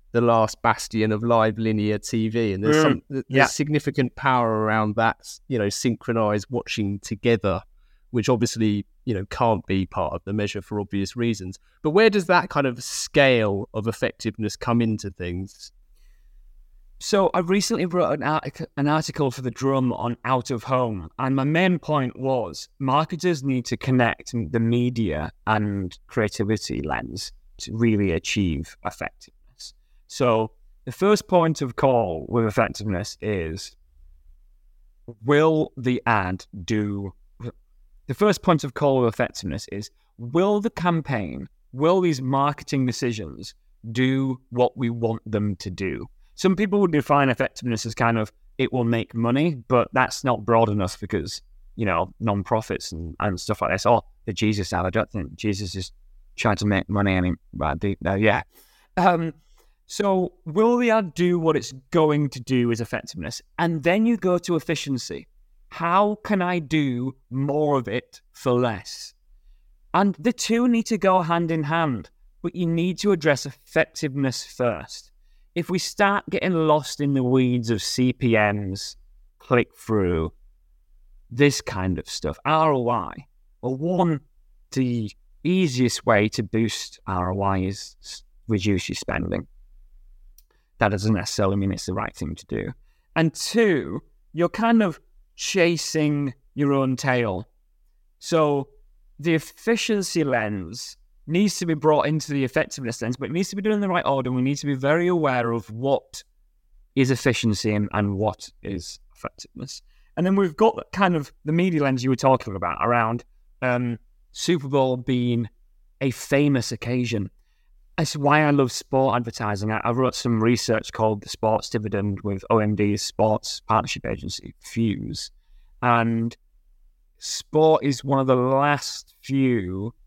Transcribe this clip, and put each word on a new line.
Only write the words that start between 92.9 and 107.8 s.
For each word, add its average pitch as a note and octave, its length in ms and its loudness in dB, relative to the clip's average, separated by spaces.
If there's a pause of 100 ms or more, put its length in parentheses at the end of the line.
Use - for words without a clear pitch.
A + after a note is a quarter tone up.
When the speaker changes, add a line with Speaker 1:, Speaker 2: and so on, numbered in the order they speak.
Speaker 2:
And E3 180 2
two, D3+ 720 0 (300)
you're E3+ 160 0
kind A3+ 340 2
of E3+ 160 -2 (380)
chasing D3+ 1000 0 (220)
your C#3+ 160 2
own C3 240 2
tail. A#2 520 -2 (720)
So D3 520 0 (500)
the D#3+ 140 2
efficiency G3 920 -2
lens G#2+ 720 -4 (300)
needs F3+ 320 2
to F3+ 60 -4
be E3 100 0
brought D3+ 320 2
into D3+ 260 -2
the C#3 120 0
effectiveness B2+ 560 -4
lens, A#2+ 160 -4
but C3+ 140 -6
it - 20 -8
needs F#3 160 -2
to G3 80 -10
be G3+ 60 -6
done G#3+ 100 0
in G#3 80 0
the G3+ 80 -2
right F3+ 160 0
order. C3 260 -2
We B2+ 120 0
need C#3 140 0
to D3 100 -8
be C#3+ 80 0
very D3+ 320 2
aware C3 460 2
of A2+ 180 -6
what B2+ 520 -4 (760)
is C3+ 140 4
efficiency A2+ 600 0
and, G#2 200 0